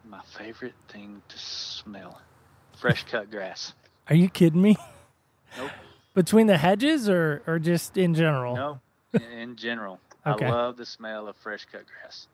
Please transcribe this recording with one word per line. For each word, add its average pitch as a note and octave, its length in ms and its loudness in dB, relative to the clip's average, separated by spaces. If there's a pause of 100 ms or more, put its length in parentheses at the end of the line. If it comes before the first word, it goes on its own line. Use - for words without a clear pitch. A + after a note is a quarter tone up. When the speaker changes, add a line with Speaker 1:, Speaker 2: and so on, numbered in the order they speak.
Speaker 1:
My G2+ 200 -20
favorite A2+ 500 -16 (160)
thing G#2 400 -18
to - 80 -20
smell? - 840 -14 (560)
Fresh - 280 0
cut G#2+ 240 -6
grass. F#2+ 440 -10 (180)
Speaker 2:
<laughs> - 180 -20
Are D3 60 4
you F3+ 140 6
kidding E3+ 320 4
me? G#3 140 6 (840)
Speaker 1:
Nope. C3 140 -10 (440)
Speaker 2:
Between G#3 320 6
the F#3+ 100 6
hedges G#3+ 500 2
or, E3 400 2
or E3 120 0
just E3 380 -2
in F3+ 180 4
general? C#3 400 2
Speaker 1:
No, C#3 240 -6 (340)
in, - 80 2
in A#2 340 -12
general. A2 440 -8 (260)
Speaker 2:
Okay. A2+ 200 0
Speaker 1:
I B2 40 0
love A#2+ 280 0
the A#2+ 80 -14
smell A2 420 -12
of G2 100 -16
fresh - 340 -12
cut G2+ 140 -18
grass. - 480 -20